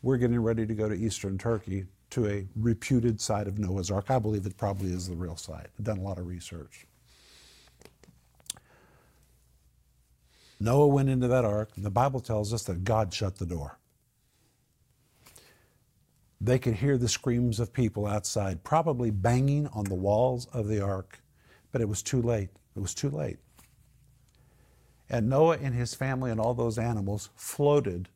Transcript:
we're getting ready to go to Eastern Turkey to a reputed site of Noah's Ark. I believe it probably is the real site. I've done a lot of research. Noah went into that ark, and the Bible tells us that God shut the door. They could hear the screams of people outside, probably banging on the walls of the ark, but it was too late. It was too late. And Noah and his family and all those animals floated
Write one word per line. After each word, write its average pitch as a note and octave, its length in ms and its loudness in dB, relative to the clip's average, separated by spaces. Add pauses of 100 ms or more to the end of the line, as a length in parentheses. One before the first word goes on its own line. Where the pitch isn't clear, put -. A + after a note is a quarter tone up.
we're C3 160 2
getting A#2+ 220 4
ready A2+ 280 2
to A2+ 80 -2
go G#2+ 120 0
to G#2+ 60 0
Eastern G2 420 -2
Turkey G2 500 -2 (260)
to A#2 160 0
a G2+ 180 -4 (100)
reputed A#2 640 2
site G#2 280 -2
of G2 100 -4
Noah's F#2+ 320 -2
Ark. G2 220 -2
I C3 80 4
believe G#2+ 260 -2
it F#2+ 100 -6
probably G2 360 -2
is F2+ 160 -4
the F2+ 80 -8
real E2+ 200 -6
site. D#2 300 -14 (140)
I've G#2 40 -8
done G#2+ 140 -4
a F#2 60 -6
lot F#2+ 160 -6
of F2+ 80 -8
research. E2+ 580 -14 (3750)
Noah C3 280 6
went C#3 220 4
into B2+ 180 2
that B2 160 4
ark, G#2+ 320 0
and F#2+ 80 -8
the G#2+ 60 -2
Bible B2+ 300 2
tells G#2+ 340 -2
us A2+ 120 -4
that F#2 180 -4
God G#2+ 300 2
shut F#2+ 240 -4
the F2+ 100 -6
door. D#2+ 320 -8 (2500)
They B2 200 2
could A#2+ 160 0
hear C3+ 220 2
the A#2+ 120 2
screams A#2+ 500 0
of A#2 140 -2
people G#2+ 320 0
outside, G2+ 580 -2
probably D3 460 0
banging B2+ 580 2
on G#2+ 180 -4
the G2 100 -2
walls A#2+ 580 2
of A2 140 -2
the G#2+ 140 0
ark, G2 380 -4 (520)
but B2 100 0
it G#2 80 0
was G#2 140 -4
too C3 180 0
late. A2+ 280 0 (260)
It G2+ 40 -10
was G2 140 -4
too - 160 -2
late. - 300 -4 (1700)
And A#2 200 0
Noah D#3 280 6
and C3 160 -4
his A#2+ 220 -2
family C3 340 -2
and A2+ 100 -2
all A#2 140 2
those A#2 240 0
animals G#2 580 -2
floated A#2+ 800 0